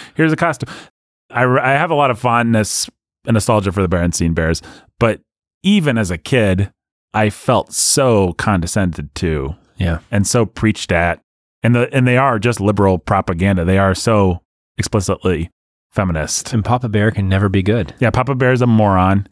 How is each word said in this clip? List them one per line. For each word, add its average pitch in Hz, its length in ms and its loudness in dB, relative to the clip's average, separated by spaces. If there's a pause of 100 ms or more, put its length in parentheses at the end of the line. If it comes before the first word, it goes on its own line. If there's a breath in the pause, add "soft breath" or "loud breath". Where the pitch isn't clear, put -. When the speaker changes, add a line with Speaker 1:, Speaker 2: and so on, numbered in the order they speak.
(160 loud breath)
Speaker 1:
here's 160 180 2
a 156 40 -4
costume. 165 300 -4 (600 loud breath)
I, 120 160 -2
I 127 260 2
have 160 200 0
a 156 40 0
lot 143 160 2
of 110 80 -4
fondness 117 720 0 (360)
and - 80 0
nostalgia 107 400 2
for 98 80 0
the 92 80 2
Berenstein 87 460 0
Bears, 82 260 -2 (380 loud breath)
but 110 200 0 (420)
even 175 360 2
as 104 140 -2
a 87 60 -6
kid, 98 540 0 (420)
I 107 160 0
felt - 440 -2
so 110 600 0
condescended 87 840 -2
to 78 400 -4 (220)
Speaker 2:
Yeah. 85 220 -2 (120)
Speaker 1:
and 101 160 0
so 117 180 0
preached - 480 -4
at. 85 260 0 (460)
And 120 80 4
the, 120 200 2
and 131 120 2
they 123 120 2
are 131 220 2
just 117 200 -2
liberal 98 400 2
propaganda. 95 640 0
They 92 140 2
are 95 180 2
so 98 460 0 (360)
explicitly 92 720 -2 (440)
feminist. 85 580 -4
Speaker 2:
And 110 140 -2
Papa 123 240 -2
Bear 107 220 0
can 98 180 -2
never 95 180 2
be 95 160 0
good. 104 360 -2
Speaker 1:
Yeah, 117 100 2
Papa 127 260 -2
Bear 127 160 2
is 127 100 2
a 127 60 2
moron. 101 640 2